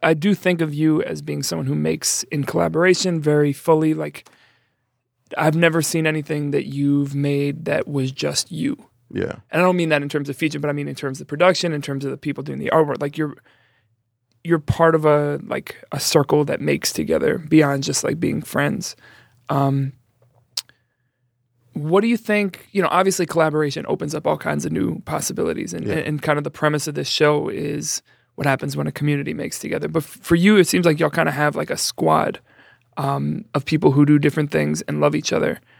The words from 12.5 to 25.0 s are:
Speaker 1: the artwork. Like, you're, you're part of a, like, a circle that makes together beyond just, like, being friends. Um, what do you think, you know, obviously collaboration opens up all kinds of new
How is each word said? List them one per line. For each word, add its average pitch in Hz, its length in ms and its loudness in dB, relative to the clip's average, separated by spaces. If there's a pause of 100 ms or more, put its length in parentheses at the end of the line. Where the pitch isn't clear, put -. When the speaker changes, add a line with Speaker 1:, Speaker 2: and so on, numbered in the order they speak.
Speaker 1:
the 143 140 -6
artwork. 151 280 2
Like, 147 180 -6
you're, 151 180 -4 (1040)
you're 165 160 2
part 165 360 4
of 156 100 2
a, 147 400 2
like, - 320 -8 (160)
a 139 80 -6
circle 151 460 4
that 147 140 -4
makes 147 320 -2
together 147 460 0
beyond 151 460 4
just, 143 200 -4
like, 160 140 -2
being 156 240 -2
friends. - 540 -4 (540)
Um, 139 420 0 (1800)
what 156 260 0
do 220 80 2
you 240 80 2
think, 208 560 -2
you 196 100 0
know, 165 80 0
obviously 180 360 2
collaboration 151 600 0
opens 156 260 -4
up 151 120 -8
all 156 120 0
kinds 151 260 -4
of 151 80 -4
new - 300 -2